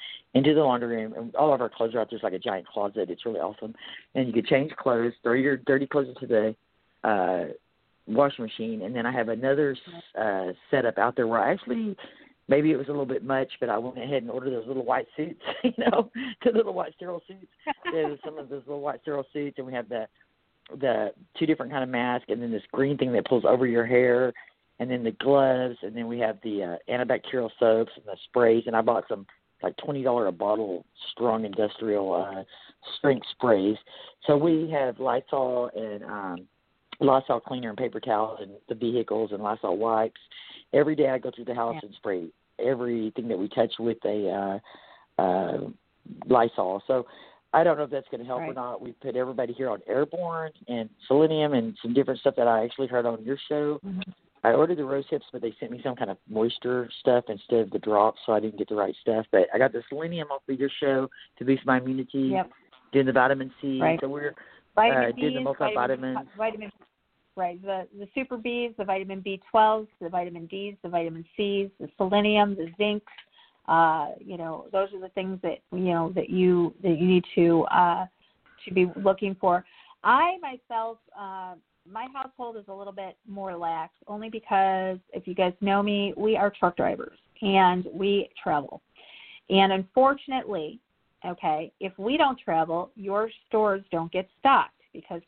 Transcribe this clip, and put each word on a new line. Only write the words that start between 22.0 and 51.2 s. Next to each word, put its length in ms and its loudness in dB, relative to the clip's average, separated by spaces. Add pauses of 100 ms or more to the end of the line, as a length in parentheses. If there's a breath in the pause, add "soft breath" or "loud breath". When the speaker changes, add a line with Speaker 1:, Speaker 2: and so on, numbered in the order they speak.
Speaker 1:
and 100 -2
then 100 -4
this 120 -4 (100)
green 240 0
thing 160 0
that 140 2
pulls 180 4
over 220 6
your 180 4
hair, 480 4 (460 loud breath)
and 120 -4
then 140 -2
the 60 0
gloves, 720 2
and 120 -8
then 140 -6
we 100 -6
have 240 -2
the, 200 -4
uh, 140 -6 (120)
antibacterial 720 -2
soaps 380 4
and 100 -20
the 180 -12
sprays, 420 4
and 80 -4
I 60 4
bought 300 2
some, 160 -8 (360)
like, 140 -4
twenty 260 -6
dollar 260 2
a 40 -2
bottle 540 -2 (260)
strong 320 0
industrial, 720 -2
uh, 300 -4 (520 loud breath)
strength 360 0
sprays. 440 2 (500 loud breath)
So 120 4
we 320 2
have 280 -2
Lysol 800 -2
and, 280 -8
um, 440 -10 (520)
Lysol 400 4
cleaner 280 -8
and 100 -10
paper 220 -6
towels 400 -2
and 120 -14 (160)
the 60 -4
vehicles 580 -2
and 80 -6
Lysol 360 -2
wipes. 440 0 (520 loud breath)
Every 240 4
day 140 2
I 80 -2
go 120 -8
through 140 -14
the 100 -6
house 200 -2
Speaker 2:
Yeah. 120 -14
Speaker 1:
and 80 -20
spray 320 -6 (320)
everything 720 -2
that 100 -2
we 100 -4
touch 300 0
with 260 -2
a, 560 -2 (580 loud breath)
uh, 40 4
uh, 360 0 (680)
Lysol. 640 2
So 180 0 (460 loud breath)
I 100 6
don't 160 4
know 60 -2
if 60 -8
that's 180 -6
gonna 160 -10
help 160 -6
or 60 -8
Speaker 2:
Right. 100 -8
Speaker 1:
not. 240 -8
We 140 -12
put 200 -8
everybody 380 -2
here 180 -4
on 160 -6
airborne 640 -2 (160)
and 240 -6 (160)
selenium 480 4